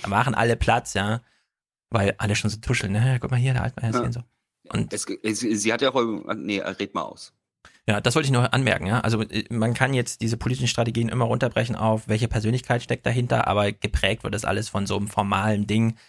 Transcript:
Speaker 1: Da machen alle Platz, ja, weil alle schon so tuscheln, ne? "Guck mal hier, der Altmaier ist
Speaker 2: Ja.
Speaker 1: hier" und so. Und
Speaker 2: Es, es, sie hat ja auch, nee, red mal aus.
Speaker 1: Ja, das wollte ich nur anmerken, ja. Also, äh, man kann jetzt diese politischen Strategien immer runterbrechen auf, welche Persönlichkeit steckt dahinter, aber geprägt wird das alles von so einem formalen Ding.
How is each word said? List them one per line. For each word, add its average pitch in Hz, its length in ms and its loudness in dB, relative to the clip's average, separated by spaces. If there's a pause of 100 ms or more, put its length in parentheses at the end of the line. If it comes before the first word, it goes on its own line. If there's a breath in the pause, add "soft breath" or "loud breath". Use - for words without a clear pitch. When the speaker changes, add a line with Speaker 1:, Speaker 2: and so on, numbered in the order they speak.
Speaker 1:
Da - 60 -6
machen 117 260 2
alle 117 220 2
Platz, - 380 0
ja, 104 280 0 (680)
weil 101 280 2
alle 104 180 0
schon 107 140 0
so 104 80 -8
tuscheln, 113 340 -2
ne? 123 280 2
"Guck - 100 -4
mal 123 80 2
hier, 127 160 2
der 120 100 0
Altmaier 113 260 -4
ist 113 60 0
Speaker 2:
Ja. 120 60 0
Speaker 1:
hier" 123 60 -2
und 117 40 -2
so. 120 80 -8 (480)
Und 110 240 -2
Speaker 2:
Es, - 140 -6 (160)
es, 107 180 -2
sie 110 320 0
hat 120 80 0
ja 135 120 2
auch, 117 440 -2
nee, 101 240 -4
red 95 340 -6
mal 85 80 -2
aus. - 300 -12 (560 loud breath)
Speaker 1:
Ja, 104 120 2
das - 140 2
wollte 156 120 2
ich 131 60 2
nur 123 220 2
anmerken, 120 320 2
ja. 110 140 2
Also, 113 220 0
äh, - 280 -4
man 117 240 0
kann 131 180 2
jetzt 123 280 -2
diese 117 160 0
politischen 123 320 0
Strategien 117 400 0
immer 123 160 0
runterbrechen 117 500 0
auf, 110 320 0
welche 110 220 2
Persönlichkeit 120 540 0
steckt - 240 -4
dahinter, 123 420 0
aber 101 240 2
geprägt - 500 0
wird 104 120 -4
das 104 100 -2
alles 104 240 -2
von 98 180 -2
so 98 100 0
einem 98 120 -2
formalen 104 580 0
Ding. 113 300 2 (120)